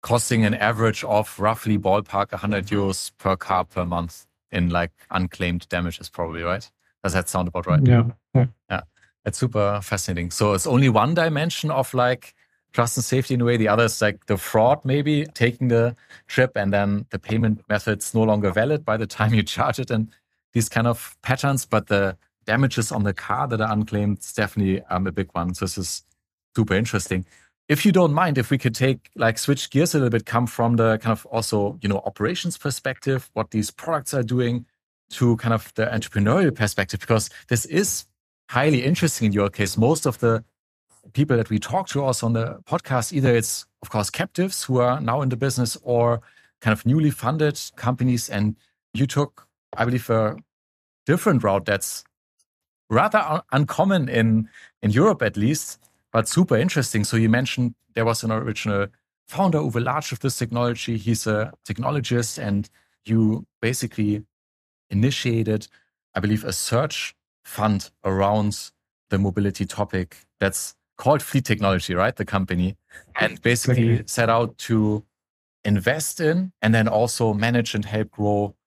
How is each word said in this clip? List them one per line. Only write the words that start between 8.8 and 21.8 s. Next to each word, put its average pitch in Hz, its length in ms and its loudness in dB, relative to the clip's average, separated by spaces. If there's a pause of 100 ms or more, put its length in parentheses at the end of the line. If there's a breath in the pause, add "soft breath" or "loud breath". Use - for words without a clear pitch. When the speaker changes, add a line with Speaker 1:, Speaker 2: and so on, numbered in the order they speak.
Speaker 1:
That's 104 140 -6
super 104 440 0
fascinating. 87 480 -4
So 104 240 2
it's 95 120 -2
only 135 220 4
one 113 260 4
dimension 160 560 -2
of, 135 220 -2
like, 123 420 -2 (380)
trust 117 240 0
and 123 80 -2
safety 131 300 0
in 123 60 0
a 120 40 2
way. 120 120 4
The 110 120 2
other 110 160 4
is, 113 180 -2
like, 104 240 -2
the 104 100 0
fraud, 113 480 2
maybe 143 500 0
taking 120 340 0
the 117 280 2 (320 loud breath)
chip 127 280 2
and 98 160 0
then 101 380 0
the 98 80 -6
payment 110 500 -2
method's 104 460 -2
no 113 80 4
longer 104 280 2
valid 135 340 0
by 107 120 0
the 110 100 -4
time 110 280 0
you 104 80 4
charge 120 360 -2
it 127 120 -6
and 110 180 0 (440 soft breath)
these 113 160 0
kind 117 180 2
of - 360 -4
patterns. 135 420 0
But 107 220 0